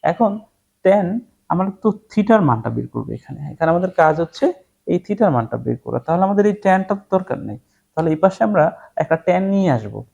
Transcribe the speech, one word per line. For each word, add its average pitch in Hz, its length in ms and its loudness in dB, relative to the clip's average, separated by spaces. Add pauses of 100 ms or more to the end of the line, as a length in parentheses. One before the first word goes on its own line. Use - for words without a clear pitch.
এখন 202 380 0 (420)
ট্যান, 196 380 2 (280)
আমরা 185 220 -2 (120)
তো 220 60 2
theta-র 214 520 0
মানটা 117 300 0
বের 117 180 -6
করবো 113 240 -8
এখানে, - 280 -14 (120)
এখানে 160 180 0
আমাদের 180 200 0
কাজ 156 300 2
হচ্ছে 277 320 -2 (340)
এই 180 120 0
theta-র 202 320 0
মানটা 117 260 -2
বের 120 200 -4
করা, 120 220 -6
তাহলে 170 260 0
আমাদের 202 220 2
এই 208 60 2
ট্যানটা 190 420 0
তো 196 240 -4
দরকার 190 200 -4
নেই। 104 200 -10 (360)
তাহলে 160 160 0
এই 156 60 2
পাশে 190 280 2
আমরা 185 520 0
একটা 160 200 0
ট্যান 180 260 0
নিয়ে 196 280 2
আসবো। 110 440 -4